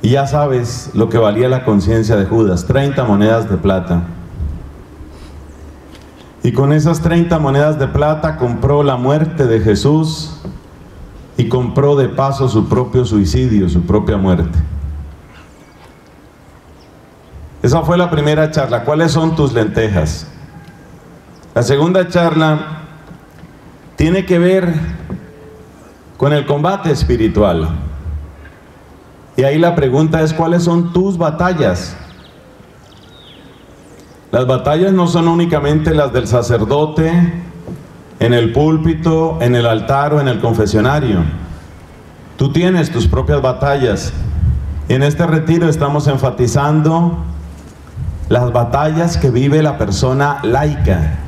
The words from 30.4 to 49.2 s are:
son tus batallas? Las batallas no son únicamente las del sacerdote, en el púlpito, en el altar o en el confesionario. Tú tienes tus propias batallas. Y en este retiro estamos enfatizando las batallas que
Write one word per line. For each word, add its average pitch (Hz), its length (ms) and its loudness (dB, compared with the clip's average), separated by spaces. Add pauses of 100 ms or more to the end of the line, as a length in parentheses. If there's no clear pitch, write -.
son 170 280 0
tus 185 240 0
batallas? 156 800 -2 (2500)
Las 123 160 0
batallas 156 440 2
no 180 140 2
son 165 220 2
únicamente 156 680 2
las 143 180 2
del 120 140 -2
sacerdote, 147 1120 2 (800)
en 120 160 2
el 113 180 2
púlpito, 160 880 0
en 120 140 2
el 117 140 2
altar 139 440 0
o 151 80 4
en 139 60 0
el 123 140 0
confesionario. 110 800 0 (1160)
Tú 135 160 0
tienes 175 380 2
tus - 160 0
propias 139 340 2
batallas. 127 720 0 (760)
Y 123 60 2
en 135 100 2
este 151 200 0
retiro 160 440 2
estamos 143 400 0
enfatizando 147 1120 0 (1080)
las 123 240 0
batallas 156 680 0
que 135 120 2